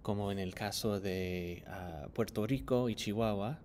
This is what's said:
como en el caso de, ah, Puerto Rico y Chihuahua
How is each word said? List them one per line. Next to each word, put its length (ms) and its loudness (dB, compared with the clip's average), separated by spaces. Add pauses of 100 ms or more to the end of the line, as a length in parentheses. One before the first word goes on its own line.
como 280 2
en 80 -2
el 160 -2
caso 460 0
de, 640 -2
ah, 460 -8
Puerto 340 0
Rico 400 2
y 80 2
Chihuahua 680 2